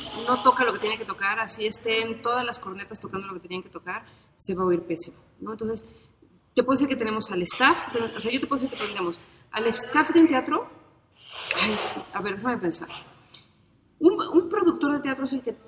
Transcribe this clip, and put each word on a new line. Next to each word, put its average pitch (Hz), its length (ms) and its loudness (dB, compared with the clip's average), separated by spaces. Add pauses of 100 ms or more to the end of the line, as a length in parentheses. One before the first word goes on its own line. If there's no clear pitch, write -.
(280)
no 247 160 2
toca 254 200 6
lo 226 100 2
que 202 60 -6
tiene 220 180 -2
que 220 80 -10
tocar, 196 340 -2
así 220 260 -4
estén 226 560 -2
todas 240 240 0
las 240 140 -6
cornetas 196 400 -10
tocando 196 280 -8
lo 196 60 -10
que 175 80 -10
tenían 185 220 -8
que - 60 -20
tocar, 185 360 -10 (320)
se - 180 -2
va 185 80 0
a 185 40 4
oír 175 160 4
pésimo, - 340 -8 (240)
¿no? 202 120 -8
Entonces, 220 320 -6 (680)
te 247 100 4
puedo 262 120 2
decir 277 120 2
que 269 80 -2
tenemos 220 360 -2
al 180 100 0
staff, 254 520 2
de, 240 60 0 (160)
o 214 40 -8
sea, 208 120 -2
yo 262 80 0
te 262 80 -2
puedo 277 140 0
decir 262 160 -4
que 208 100 -2
tenemos 185 320 -4 (320)
al 226 160 0
staff 294 440 2
de 330 100 10
un 320 60 10
teatro, 277 420 0 (920)
ay, 214 160 2 (360)
a 202 80 -4
ver, 202 160 -4
déjame 233 200 -2
pensar. 170 300 -4 (1120)
Un, 370 220 6
un 339 280 2
productor 339 440 2
de 294 60 0
teatro 269 260 -4
es 262 80 -4
el 262 80 -4
que 220 120 -6 (140)